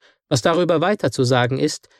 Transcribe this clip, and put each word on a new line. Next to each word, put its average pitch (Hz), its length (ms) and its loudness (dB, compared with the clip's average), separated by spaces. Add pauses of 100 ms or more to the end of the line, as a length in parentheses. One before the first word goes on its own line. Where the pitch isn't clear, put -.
(280)
Was 139 140 -2
darüber 170 400 2
weiter 185 300 -2
zu 135 120 -2
sagen 123 360 0
ist, - 280 -4 (120)